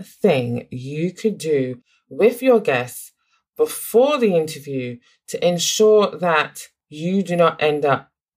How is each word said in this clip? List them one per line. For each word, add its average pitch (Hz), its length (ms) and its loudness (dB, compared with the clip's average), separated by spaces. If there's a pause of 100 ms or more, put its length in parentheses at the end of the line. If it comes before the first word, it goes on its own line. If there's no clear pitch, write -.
thing 123 680 -2
you 147 420 -6
could 208 240 -4
do 131 460 -2 (260)
with 214 340 0
your 247 180 4
guests 123 520 -4 (440)
before 247 640 0
the 214 160 2
interview 139 640 -4 (300)
to - 180 -4
ensure 202 720 2
that 160 500 -2 (200)
you 175 340 -4
do 180 140 -4
not 165 260 2
end 147 220 0
up 135 260 0 (260)